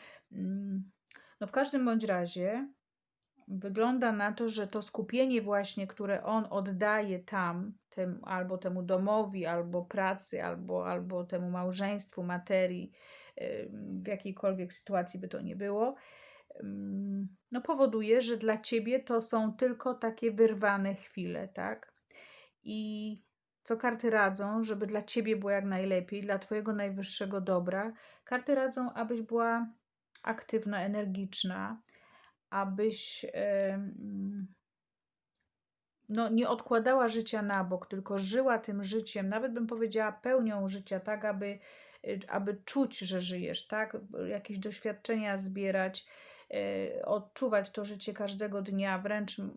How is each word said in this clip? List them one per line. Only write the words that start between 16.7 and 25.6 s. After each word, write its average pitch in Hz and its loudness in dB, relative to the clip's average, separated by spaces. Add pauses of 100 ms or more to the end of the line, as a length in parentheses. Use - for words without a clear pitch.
no, 247 -2
powoduje, 233 6
że 233 2
dla 220 2
ciebie 233 2
to 240 2
są 220 2
tylko 247 0
takie 226 0
wyrwane 202 4
chwile, 175 -6
tak? 196 -6 (680)
I 214 -6 (400)
co 226 0
karty 233 0
radzą, 208 2
żeby 214 -2
dla 208 -2
ciebie 220 0
było 196 -2
jak 196 2